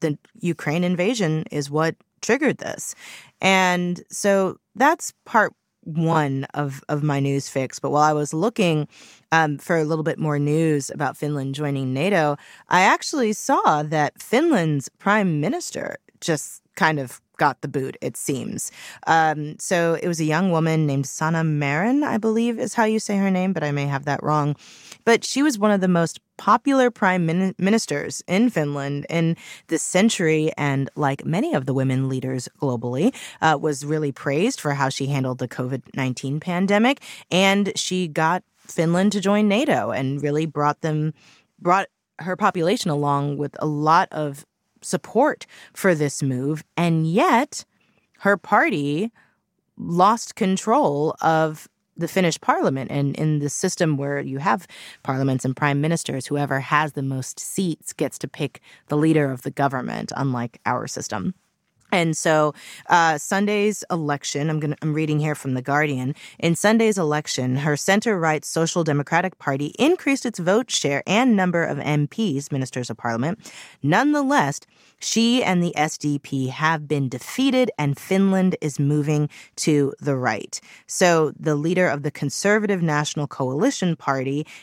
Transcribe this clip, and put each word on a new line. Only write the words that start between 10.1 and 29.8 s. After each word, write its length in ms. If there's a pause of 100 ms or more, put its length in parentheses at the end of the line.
more 200
news 520
about 260
Finland 380
joining 380
nato, 440 (320)
I 140
actually 520
saw 480
that 380
Finland's 680 (100)
prime 420
minister 560 (240)
just 420 (120)
kind 240
of 220 (160)
got 240
the 80
boot, 320
it 160
seems. 540 (380)
Um, 500
so 420
it 60
was 140
a 40
young 280
woman 340
named 200
Sanna 360
Marin, 600
I 120
believe 440
is 140
how 100
you 160
say 160
her 140
name, 220
but 120
I 80
may 140
have 180
that 180
wrong. 340 (480)
But 200
she 180
was 160
one 140
of 80
the 80
most 320 (160)
popular 540
prime 360
min-, 320
ministers 720
in 220
Finland 600
in 260 (300)
the 120
century, 800